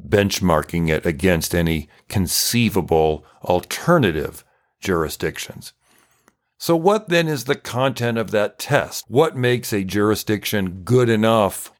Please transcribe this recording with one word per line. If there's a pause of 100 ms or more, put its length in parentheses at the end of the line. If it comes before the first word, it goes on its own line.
benchmarking
it
against
any (200)
conceivable (180)
alternative (360)
jurisdictions. (840)
So
what
then
is
the
content
of
that
test?
What
makes
a
jurisdiction
good
enough